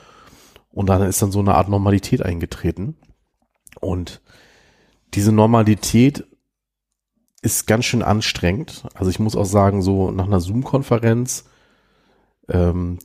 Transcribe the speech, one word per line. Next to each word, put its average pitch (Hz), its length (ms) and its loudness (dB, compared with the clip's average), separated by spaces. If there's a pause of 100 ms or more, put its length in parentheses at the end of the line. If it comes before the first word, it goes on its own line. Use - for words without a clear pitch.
(720)
und 98 180 -4
dann 95 140 4
ist 95 200 -2
dann 101 100 0
so 98 60 -2
eine 98 160 2
Art 92 140 2
Normalität 101 540 0
eingetreten. 90 720 -6 (840)
Und 92 400 -8 (920)
diese 101 180 2
Normalität 110 920 4 (1160)
ist - 260 -2
ganz 110 180 2
schön 113 180 0
anstrengend. 104 840 -2 (100)
Also 92 160 -2
ich - 80 -4
muss 110 180 -2
auch 101 80 0
sagen, 98 380 2
so 95 280 0
nach 92 160 -2
einer 98 140 0
Zoom-Konferenz, 117 1040 -2 (1040)
ähm, 87 560 0